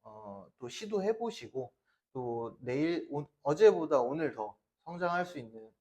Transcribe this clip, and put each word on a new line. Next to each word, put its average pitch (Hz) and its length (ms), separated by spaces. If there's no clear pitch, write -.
어, 107 440
또 120 100
시도해보시고 208 1040
또 117 480
내일, 143 500
오-, 147 160
어제보다 160 600
오늘 135 340
더 107 200
성장할 175 420
수 156 140
있는 113 420